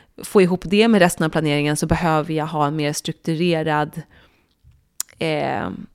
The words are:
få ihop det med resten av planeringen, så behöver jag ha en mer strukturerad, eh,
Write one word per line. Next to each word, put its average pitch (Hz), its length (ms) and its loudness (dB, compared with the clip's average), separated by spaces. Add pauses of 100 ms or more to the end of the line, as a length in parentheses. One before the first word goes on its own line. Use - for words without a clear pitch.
(240)
få - 180 4
ihop 180 240 2
det 208 220 4
med 220 140 6
resten 175 240 4
av 160 40 0
planeringen, 147 480 0
så - 80 -2
behöver 160 480 0
jag 156 140 -2
ha 151 200 -2
en 151 80 -4
mer 151 180 -2
strukturerad, 160 1080 -2 (1160)
eh, 147 500 -4 (240)